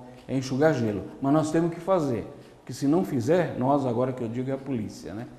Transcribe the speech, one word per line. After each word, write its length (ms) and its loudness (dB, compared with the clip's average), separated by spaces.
É 100 -2
enxugar 360 2
gelo. 300 0
Mas 120 2
nós 180 4
temos 220 2
que 60 -10
fazer, 460 0
porque 140 -14
se 140 -2
não 160 4
fizer, 540 2
nós 280 2
agora 280 0
que 100 -6
eu 60 -4
digo 200 -4
é 40 -2
a 40 -4
polícia, 560 -6
né? 140 -10